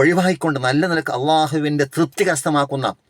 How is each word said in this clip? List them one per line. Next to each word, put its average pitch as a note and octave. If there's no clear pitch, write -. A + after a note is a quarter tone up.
ഒഴിവാക്കിക്കൊണ്ട് E3+
നല്ല C#3
നിലക്ക് D#3
അള്ളാഹുവിൻ്റെ D3
തൃപ്തി E3
കരസ്ഥമാക്കുന്ന C#3+